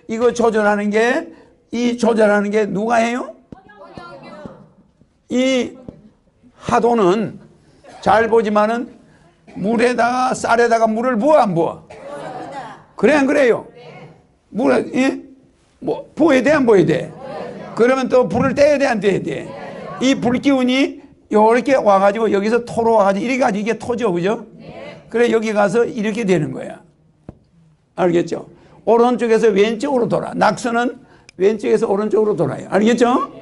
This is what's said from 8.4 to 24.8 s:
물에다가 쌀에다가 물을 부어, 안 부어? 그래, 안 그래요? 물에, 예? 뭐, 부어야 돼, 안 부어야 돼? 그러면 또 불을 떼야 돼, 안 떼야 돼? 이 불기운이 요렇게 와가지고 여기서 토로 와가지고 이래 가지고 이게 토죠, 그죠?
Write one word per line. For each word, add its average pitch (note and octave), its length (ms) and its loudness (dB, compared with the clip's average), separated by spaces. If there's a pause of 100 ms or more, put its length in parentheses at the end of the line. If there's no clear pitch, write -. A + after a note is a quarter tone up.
물에다가 A#3+ 800 0
쌀에다가 A3+ 500 2
물을 A#3 320 0
부어, D4 200 4
안 G#3+ 180 2
부어? B2+ 320 -4 (1080)
그래, C4 200 2
안 C#4 100 2
그래요? C4 400 2 (840)
물에, B3 440 0
예? C4 260 -2 (600)
뭐, - 340 -8
부어야 C4+ 300 2
돼, C#4 80 2
안 C#4 160 2
부어야 F#3+ 180 4
돼? C3 380 -4 (520)
그러면 B3+ 340 0
또 B3+ 180 2
불을 B3 280 -2
떼야 C#4+ 220 4
돼, C4+ 80 0
안 A#3+ 140 -2
떼야 F3+ 220 0
돼? - 280 -8 (520)
이 C4 140 2
불기운이 B3+ 840 0 (300)
요렇게 A3 440 4
와가지고 G3+ 560 2
여기서 A3 340 0
토로 A3+ 280 0
와가지고 G3 320 2
이래 B3+ 120 -2
가지고 A#3 240 0
이게 A3 180 -4
토죠, A3+ 340 -4
그죠? F#3+ 320 -4 (640)